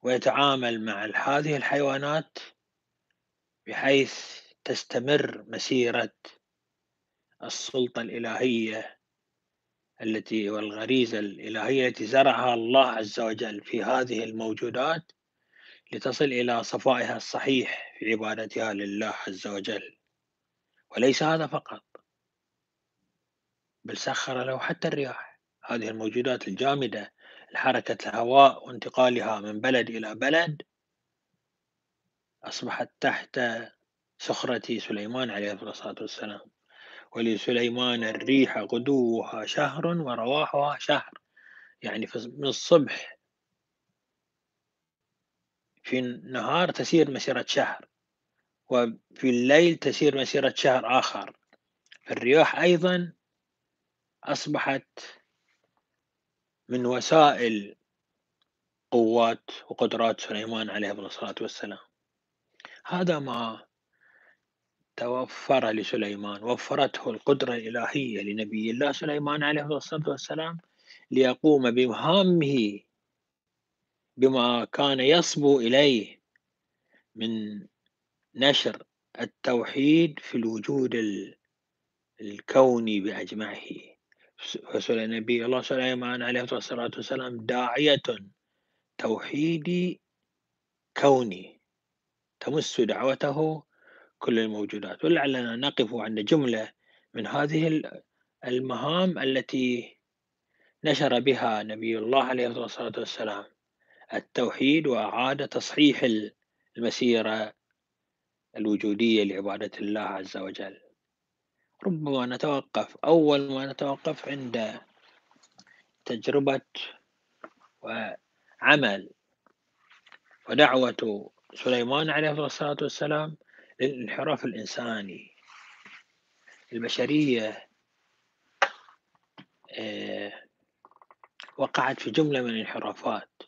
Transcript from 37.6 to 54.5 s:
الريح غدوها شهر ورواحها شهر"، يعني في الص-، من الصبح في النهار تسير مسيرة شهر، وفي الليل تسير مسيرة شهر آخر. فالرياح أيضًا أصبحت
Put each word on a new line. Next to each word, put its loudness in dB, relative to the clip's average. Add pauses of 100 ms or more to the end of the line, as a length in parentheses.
الريح 4
غدوها 0
شهر -2
ورواحها 0
شهر"، -2 (640)
يعني -6
في -10
الص-، -12
من -4
الصبح 2 (2750)
في -2
النهار -2
تسير 4
مسيرة -4
شهر، -2 (800)
وفي 0
الليل 6
تسير 2
مسيرة 0
شهر 4
آخر. -4 (720)
فالرياح 4
أيضًا 2 (1120)
أصبحت -4 (1800)